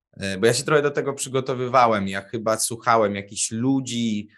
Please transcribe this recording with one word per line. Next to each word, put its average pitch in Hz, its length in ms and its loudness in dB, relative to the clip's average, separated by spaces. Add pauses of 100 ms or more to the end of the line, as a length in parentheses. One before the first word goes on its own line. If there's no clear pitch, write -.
(220)
y, 98 160 -4
bo 101 80 4
ja 123 80 6
się 139 100 -4
trochę 151 180 4
do 143 80 0
tego 139 220 -4
przygotowywałem. 127 960 0
Ja 98 140 -6
chyba 110 360 -2
słuchałem 113 560 2
jakichś 101 360 -8
ludzi, 117 880 -2